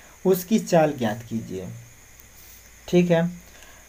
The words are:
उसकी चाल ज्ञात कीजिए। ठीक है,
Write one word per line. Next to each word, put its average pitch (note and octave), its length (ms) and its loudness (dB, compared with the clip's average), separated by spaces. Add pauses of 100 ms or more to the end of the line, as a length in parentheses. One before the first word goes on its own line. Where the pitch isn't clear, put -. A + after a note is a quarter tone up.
(260)
उसकी F#3+ 320 0
चाल D#3 340 2
ज्ञात A#2 300 -4
कीजिए। F#2 460 -10 (1200)
ठीक F3 220 4
है, E3+ 200 4 (580)